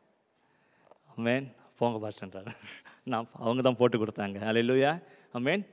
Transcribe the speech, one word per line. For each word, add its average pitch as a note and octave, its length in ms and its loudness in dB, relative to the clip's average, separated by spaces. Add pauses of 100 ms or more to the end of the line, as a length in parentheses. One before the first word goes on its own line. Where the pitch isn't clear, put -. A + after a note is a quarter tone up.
(1160)
ஆமென். A#2+ 380 -2 (240)
"போங்க A2 300 0
பாஸ்டர்ன்றாரு." G2 380 -12 (580)
நான், A#2 280 -4
அவங்க A#2+ 300 0
தான் B2+ 140 4
போட்டு A#2 280 4
கொடுத்தாங்க. G2+ 380 -4
அல்லேலூயா. B2+ 600 2 (300)
ஆமென். D3+ 400 -2